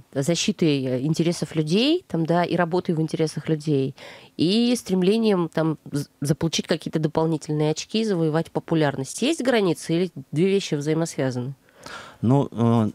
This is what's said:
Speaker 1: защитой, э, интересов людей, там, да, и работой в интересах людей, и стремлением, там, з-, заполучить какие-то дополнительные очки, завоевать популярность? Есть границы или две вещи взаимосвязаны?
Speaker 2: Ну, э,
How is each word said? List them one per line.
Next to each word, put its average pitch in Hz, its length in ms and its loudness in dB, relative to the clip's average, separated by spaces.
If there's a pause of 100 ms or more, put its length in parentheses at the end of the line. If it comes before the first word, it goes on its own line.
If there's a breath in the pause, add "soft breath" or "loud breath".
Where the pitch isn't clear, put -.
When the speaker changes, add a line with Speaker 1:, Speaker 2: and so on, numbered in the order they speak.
(140)
Speaker 1:
защитой, 147 680 0
э, 127 180 -2
интересов 160 540 -2
людей, 214 520 0
там, 165 180 -2
да, 170 180 2
и 165 120 -2
работой 175 380 0
в 156 80 0
интересах 160 480 -2
людей, 147 460 0 (420 loud breath)
и 233 400 2
стремлением, 185 720 2
там, 160 280 0 (140)
з-, 143 140 -4 (160)
заполучить 156 460 -2
какие-то 165 320 -2
дополнительные 156 720 0
очки, 220 340 -2
завоевать 165 460 0
популярность? 143 720 -2
Есть 311 180 0
границы 208 540 0
или 175 160 0 (200)
две 160 180 2
вещи 190 260 0
взаимосвязаны? 143 800 -2 (640 loud breath)
Speaker 2:
Ну, 131 300 4
э, 117 440 2